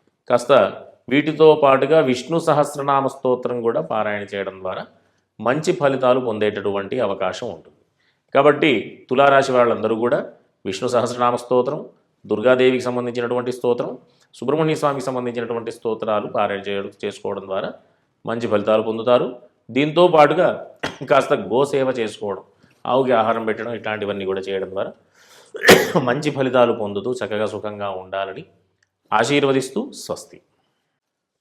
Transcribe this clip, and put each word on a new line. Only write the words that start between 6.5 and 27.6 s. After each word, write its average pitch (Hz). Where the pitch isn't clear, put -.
అవకాశం 98
ఉంటుంది. -
కాబట్టి 143
తులారాశి 135
వాళ్ళందరూ 113
కూడా 123
విష్ణు 104
సహస్రనామ 123
స్తోత్రం, 127
దుర్గాదేవికి 127
సంబంధించినటువంటి 123
స్తోత్రం, 123
సుబ్రహ్మణ్య 151
స్వామికి 139
సంబంధించినటువంటి 117
స్తోత్రాలు 110
పారాయణ 101
చేయడం, 98
చేసుకోవడం 101
ద్వారా 95
మంచి 117
ఫలితాలు 107
పొందుతారు. 113
దీంతో 151
పాటుగా 156
కాస్త 135
గోసేవ 135
చేసుకోవడం, 107
ఆవుకి 131
ఆహారం 113
పెట్టడం, 113
ఇట్లాంటివన్నీ 101
కూడా 95
చేయడం 95
ద్వారా 98
మంచి 147
ఫలితాలు 127
పొందుతూ 101
చక్కగా 107
సుఖంగా 104